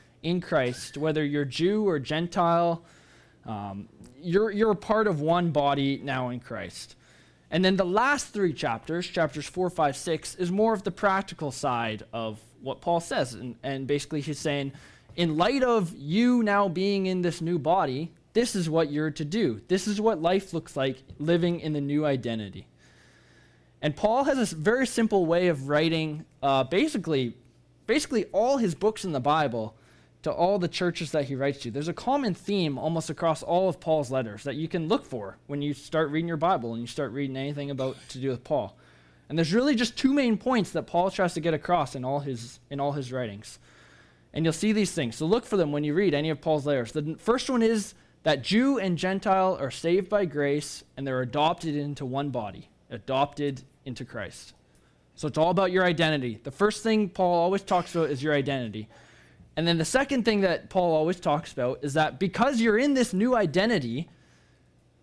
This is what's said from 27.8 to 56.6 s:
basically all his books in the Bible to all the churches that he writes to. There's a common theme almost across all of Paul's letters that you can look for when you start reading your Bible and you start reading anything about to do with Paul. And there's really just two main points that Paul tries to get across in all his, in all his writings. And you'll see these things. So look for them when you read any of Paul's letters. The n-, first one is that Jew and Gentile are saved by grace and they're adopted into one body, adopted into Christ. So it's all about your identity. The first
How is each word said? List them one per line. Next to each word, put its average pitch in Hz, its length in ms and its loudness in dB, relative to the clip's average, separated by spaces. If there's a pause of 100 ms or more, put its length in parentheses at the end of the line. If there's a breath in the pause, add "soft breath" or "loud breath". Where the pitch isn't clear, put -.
basically 254 480 0
all 240 240 2
his 196 180 0
books 214 300 -2
in 175 80 -4
the 135 80 -2
Bible 123 560 0 (460 soft breath)
to 156 80 -2
all 175 260 2
the 175 100 0
churches 170 440 -2
that 147 140 0
he 135 100 -6
writes 139 240 -2
to. 120 100 -8
There's 143 180 -6
a 170 60 -4
common 247 400 -2
theme 165 460 -2
almost 160 320 -2
across 160 320 -2
all 185 260 2
of 165 100 -4
Paul's 151 300 0
letters 113 340 -4
that 139 120 -4
you 156 120 -4
can 160 200 -4
look 143 180 0
for 101 400 -10
when 143 160 -6
you 147 140 -2
start 156 340 -2
reading 160 180 -2
your 170 100 -2
Bible 147 360 0
and 113 80 -6
you 117 60 -8
start 135 240 -6
reading 135 260 -4
anything 143 320 -6
about 131 260 -4 (140)
to - 80 -14
do 131 120 -4
with 123 140 -4
Paul. 120 320 -2 (540 soft breath)
And 151 80 -4
there's 165 160 2
really 254 220 4
just 226 200 -2
two 262 160 2
main 262 240 2
points 240 360 0
that 160 120 -2
Paul 180 280 0
tries 180 240 0
to 170 40 -4
get 160 140 0
across 156 400 0
in 131 100 -6
all 139 160 -2
his, 123 400 -10 (120)
in 143 80 -6
all 139 140 0
his 131 200 -6
writings. 110 460 -8 (720 soft breath)
And 156 100 0
you'll 160 100 2
see 208 200 2
these 208 180 2
things. 123 240 -2
So 156 120 -2
look 226 180 2
for - 100 -4
them 160 160 2
when 147 120 -2
you 147 100 0
read 175 220 2
any 156 160 0
of 151 100 -6
Paul's 151 240 0
letters. 131 280 0
The 156 80 -4
n-, 151 160 -4
first 247 300 0
one 254 140 2
is 220 320 2 (300 soft breath)
that 147 180 2
Jew 247 380 2
and 185 180 0
Gentile 190 640 2
are 131 100 -4
saved 180 380 0
by 208 160 2
grace 147 580 -2 (140)
and 139 80 -6
they're 131 160 0
adopted 147 540 0
into 143 320 -6
one 139 240 -4
body, 107 380 -6 (200)
adopted 139 720 -2 (240)
into 131 180 -10
Christ. - 520 -14 (600 soft breath)
So - 120 -6
it's 147 100 -6
all 160 140 4
about 185 200 4
your 185 140 4
identity. 151 580 2
The 135 80 -10
first 208 300 0